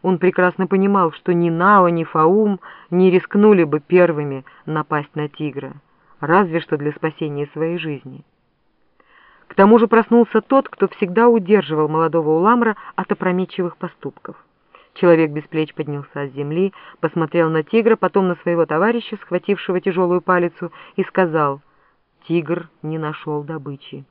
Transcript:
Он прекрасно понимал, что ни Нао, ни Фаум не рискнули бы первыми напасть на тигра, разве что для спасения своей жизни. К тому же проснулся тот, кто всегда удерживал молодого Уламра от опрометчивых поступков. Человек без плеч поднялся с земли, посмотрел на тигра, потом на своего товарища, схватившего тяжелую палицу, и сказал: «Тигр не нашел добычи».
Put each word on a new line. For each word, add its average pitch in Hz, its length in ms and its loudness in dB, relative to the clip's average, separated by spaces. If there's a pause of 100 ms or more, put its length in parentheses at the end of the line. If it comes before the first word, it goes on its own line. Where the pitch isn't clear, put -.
Он 180 140 0
прекрасно 180 480 0
понимал, 190 460 0
что - 200 -6
ни 170 160 2
Нао, 180 400 4
ни 170 160 -2
Фаум 190 560 2 (300)
не 185 200 4
рискнули 202 540 4
бы 151 160 -2
первыми 147 640 0 (220)
напасть 151 480 -6
на 151 160 -6
тигра, 139 420 -10 (480)
разве 165 400 0
что 156 160 -4
для 147 160 -4
спасения 147 640 -6
своей 165 240 -4
жизни. 143 440 -12 (1300)
К - 60 -20
тому 214 240 6
же 226 80 4
проснулся 226 560 2
тот, 269 260 0
кто - 200 -2
всегда 214 400 0
удерживал 170 600 2
молодого 156 440 0
Уламра 220 440 2 (200)
от 190 160 -4
опрометчивых 180 680 -4
поступков. - 580 -14 (560)
Человек 160 380 2
без 151 140 -10
плеч 156 280 -6
поднялся 143 560 -10
с 127 40 -16
земли, 151 420 -4 (260)
посмотрел 165 480 0
на 160 140 -2
тигра, 220 340 2
потом 185 320 0
на 175 80 -4
своего 170 300 -2
товарища, 208 560 -2
схватившего 185 580 -4
тяжелую 180 400 0
палицу, 175 500 -2 (260)
и 190 80 -2
сказал: 156 580 -2 (680)
«Тигр 170 400 -4 (140)
не 156 160 -8
нашел 151 440 -8
добычи». 139 680 -14